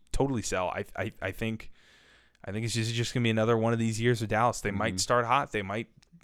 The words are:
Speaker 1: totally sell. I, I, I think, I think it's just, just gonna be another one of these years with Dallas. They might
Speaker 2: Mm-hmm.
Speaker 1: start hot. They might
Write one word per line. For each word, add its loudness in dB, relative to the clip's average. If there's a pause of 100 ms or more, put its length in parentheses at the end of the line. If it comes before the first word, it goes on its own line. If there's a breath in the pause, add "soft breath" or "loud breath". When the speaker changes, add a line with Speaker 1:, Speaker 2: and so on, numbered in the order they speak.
(100)
Speaker 1:
totally 0
sell. 0
I, -4 (120)
I, -4 (100)
I -2
think, -6 (760 soft breath)
I -8
think -4
it's -4
just, 0
just -2
gonna 2
be 4
another 4
one 2
of 2
these 0
years 2
with -2
Dallas. 2
They -2
might -2
Speaker 2:
Mm-hmm. -4
Speaker 1:
start 2
hot. 0
They -2
might -6 (380)